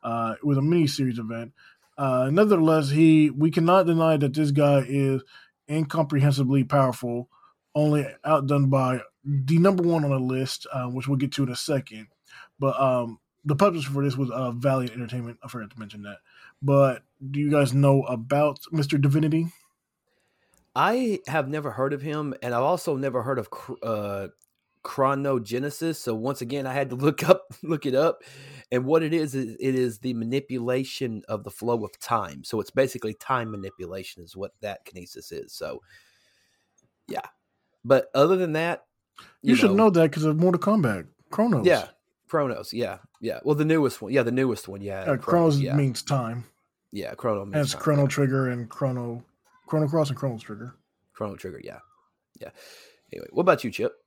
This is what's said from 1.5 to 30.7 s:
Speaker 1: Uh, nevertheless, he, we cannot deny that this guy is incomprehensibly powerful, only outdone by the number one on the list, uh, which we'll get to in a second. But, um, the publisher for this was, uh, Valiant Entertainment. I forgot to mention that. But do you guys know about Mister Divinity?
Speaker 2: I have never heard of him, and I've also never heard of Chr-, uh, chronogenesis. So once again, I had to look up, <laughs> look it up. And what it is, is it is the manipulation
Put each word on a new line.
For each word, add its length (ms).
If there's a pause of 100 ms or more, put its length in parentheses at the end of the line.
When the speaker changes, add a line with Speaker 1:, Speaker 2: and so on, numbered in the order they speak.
Speaker 1:
Uh, 360
nevertheless, 580
he, 400
we 220
cannot 340
deny 300
that 180
this 160
guy 380
is 340 (460)
incomprehensibly 960
powerful, 640 (480)
only 280 (200)
outdone 440
by 300 (240)
the 360
number 260
one 180
on 80
the 80
list, 540
uh, 140
which 200
we'll 100
get 140
to 140
in 60
a 60
second. 520 (500)
But, 220
um, 400 (240)
the 100
publisher 360
for 140
this 120
was, 140
uh, 200
Valiant 420
Entertainment. 500
I 60
forgot 220
to 80
mention 240
that. 160 (420)
But 420 (280)
do 100
you 100
guys 220
know 300
about 580 (120)
Mister 260
Divinity? 480 (1300)
Speaker 2:
I 520
have 220
never 220
heard 220
of 100
him, 400
and 120
I've 80
also 340
never 260
heard 160
of 120
Chr-, 320
uh, 460 (560)
chronogenesis. 1120
So 180
once 280
again, 240
I 80
had 160
to 60
look 300
up, 320
<laughs> 40
look 240
it 80
up. 280 (500)
And 120
what 180
it 100
is, 220
is 240
it 160
is 240
the 160
manipulation 1120